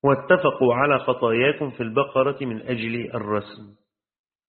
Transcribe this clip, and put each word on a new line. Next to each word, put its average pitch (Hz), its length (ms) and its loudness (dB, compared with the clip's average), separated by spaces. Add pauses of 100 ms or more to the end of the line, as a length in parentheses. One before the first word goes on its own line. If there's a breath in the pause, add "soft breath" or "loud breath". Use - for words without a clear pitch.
واتفقوا 139 680 4
على 135 240 2
خطاياكم 127 720 0
في 123 120 -10
البقرة 135 640 0
من 113 180 -6
أجل 117 520 -4
الرسم. 104 640 -6 (720)